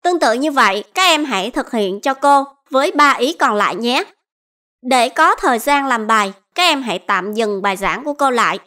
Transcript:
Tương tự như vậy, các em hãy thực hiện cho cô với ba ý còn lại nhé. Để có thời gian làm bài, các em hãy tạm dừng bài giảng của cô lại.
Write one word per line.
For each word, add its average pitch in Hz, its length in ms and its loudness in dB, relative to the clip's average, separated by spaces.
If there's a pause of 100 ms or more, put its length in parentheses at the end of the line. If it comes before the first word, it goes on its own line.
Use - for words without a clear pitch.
Tương 349 160 0
tự 277 140 2
như 269 180 -2
vậy, 214 340 0 (100)
các 359 80 -2
em 320 220 2
hãy 214 260 -4
thực 269 200 -6
hiện 202 300 -2
cho 269 140 -2
cô 277 300 2 (260)
với 285 220 0
ba 294 200 4
ý 254 200 0
còn 262 220 0
lại 185 220 0
nhé. 240 280 -2 (800)
Để 254 260 2
có 330 260 2
thời 294 240 0
gian 277 280 0
làm 233 200 -2
bài, 214 260 0 (220)
các 349 80 0
em 311 200 2
hãy 202 160 -6
tạm 190 340 -4
dừng 208 300 -2
bài 196 140 -2
giảng 190 280 -4
của 294 100 -4
cô 277 160 0
lại. 202 360 0